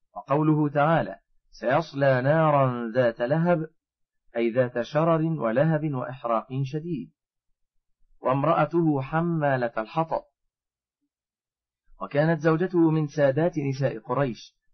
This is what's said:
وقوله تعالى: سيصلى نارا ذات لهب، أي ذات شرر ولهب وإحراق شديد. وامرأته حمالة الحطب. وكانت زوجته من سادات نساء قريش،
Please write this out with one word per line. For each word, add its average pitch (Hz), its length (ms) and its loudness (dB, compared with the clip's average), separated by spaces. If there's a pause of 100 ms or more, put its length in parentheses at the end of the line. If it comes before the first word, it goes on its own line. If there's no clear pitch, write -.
(160)
وقوله 151 540 0
تعالى: 143 500 0 (320)
سيصلى 135 680 0
نارا 135 720 2
ذات 120 300 0
لهب، 160 460 0 (680)
أي 120 140 0
ذات 120 320 -2
شرر 160 400 0
ولهب 151 720 0
وإحراق 123 540 -4 (160)
شديد. 151 480 -8 (1120)
وامرأته 151 800 2
حمالة 147 760 -2
الحطب. 123 440 -4 (1800)
وكانت 147 400 0
زوجته 165 480 2
من 156 180 0
سادات 151 520 0
نساء 135 400 -2
قريش، 123 580 -4 (160)